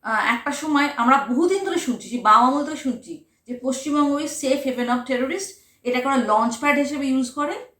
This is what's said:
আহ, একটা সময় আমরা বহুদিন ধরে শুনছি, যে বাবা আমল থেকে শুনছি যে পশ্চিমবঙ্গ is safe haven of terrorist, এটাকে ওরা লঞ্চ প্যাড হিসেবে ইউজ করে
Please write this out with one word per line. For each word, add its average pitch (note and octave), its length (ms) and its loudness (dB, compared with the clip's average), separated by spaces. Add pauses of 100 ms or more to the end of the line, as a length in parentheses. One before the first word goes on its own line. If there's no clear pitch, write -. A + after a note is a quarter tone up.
আহ, A3+ 320 0
একটা B3 180 -4
সময় D4 440 0
আমরা B3 340 4
বহুদিন F4+ 360 2
ধরে F4 120 -2
শুনছি, - 320 -6
যে A#3+ 80 -6
বাবা G#3+ 300 6
আমল C#4+ 180 2
থেকে D4+ 120 -8
শুনছি - 480 -8 (220)
যে B3 140 -10
পশ্চিমবঙ্গ C#4+ 540 0
is D4 300 -6
safe C4+ 200 2
haven B3 220 -2
of A#3+ 200 -2
terrorist, C4+ 400 -2 (360)
এটাকে B3 240 -2
ওরা C#4 100 2
লঞ্চ A3 420 2
প্যাড D4 180 2
হিসেবে C#4 300 -2
ইউজ C4 240 0
করে F4+ 340 -6 (140)